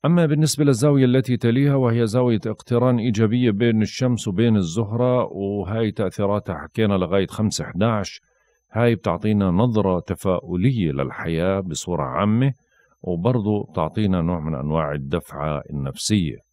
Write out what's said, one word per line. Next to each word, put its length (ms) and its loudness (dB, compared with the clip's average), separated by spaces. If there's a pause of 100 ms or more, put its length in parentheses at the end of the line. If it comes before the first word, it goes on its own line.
أما 200 4
بالنسبة 400 2
للزاوية 400 4
التي 320 2
تليها، 380 2
وهي 320 2
زاوية 380 2
اقتران 540 0
إيجابية 520 2
بين 300 2
الشمس 460 -2
وبين 280 2
الزهرة، 680 0
وهاي 680 -4
تأثيراتها 640 -2
حكينا 380 0
لغاية 340 0
خمسة 380 -2
حداش، 560 -2 (500)
هاي 240 2
بتعطينا 560 0
نظرة 480 2
تفاؤلية 920 -2
للحياة 680 -2
بصورة 440 -6
عامة، 500 0 (480)
وبرضو 640 -2
بتعطينا 580 -2
نوع 180 -2
من 160 -6
أنواع 380 -2
الدفعة 760 -6
النفسية. 680 -4 (160)